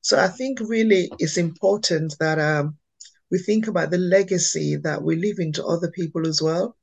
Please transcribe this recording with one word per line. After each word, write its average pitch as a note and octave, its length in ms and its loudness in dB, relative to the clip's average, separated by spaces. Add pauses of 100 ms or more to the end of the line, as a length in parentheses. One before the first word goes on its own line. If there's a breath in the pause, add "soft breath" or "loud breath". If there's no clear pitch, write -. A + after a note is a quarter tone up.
So - 160 2
I - 100 4
think C4 320 -6
really A3 580 2
it's D#3+ 200 -2
important E3+ 800 0
that, D#3 180 2
um, D3+ 380 0 (540 loud breath)
we F3+ 80 2
think G#3+ 280 0
about F3 240 0
the F3 80 0
legacy F3+ 760 2
that D3 260 -4
we D#3+ 140 0
leave G3 240 -2
into D#3 260 -4
other E3+ 240 -2
people E3 380 -4
as D3+ 140 -2
well F3 400 -2